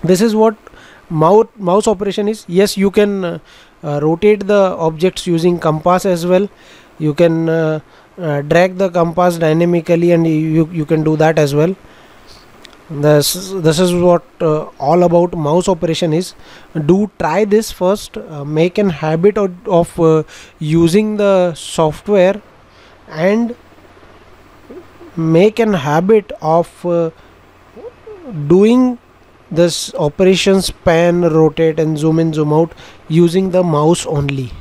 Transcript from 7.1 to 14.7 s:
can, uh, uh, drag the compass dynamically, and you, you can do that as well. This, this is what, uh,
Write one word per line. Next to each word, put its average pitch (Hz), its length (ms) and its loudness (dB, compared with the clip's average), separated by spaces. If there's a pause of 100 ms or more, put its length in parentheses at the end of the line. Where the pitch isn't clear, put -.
can, 165 360 0
uh, 156 320 -2 (360)
uh, 151 240 -4
drag 175 360 0
the 190 120 -2
compass 175 480 0
dynamically, 170 760 2
and 165 140 2
you, 160 460 0
you 160 140 -4
can 156 180 0
do 156 140 0
that 156 200 2
as 147 160 0
well. 160 220 0 (1120)
This, 147 440 2 (180)
this 160 280 0
is 180 160 2
what, 175 280 2 (160)
uh, 156 260 -2 (140)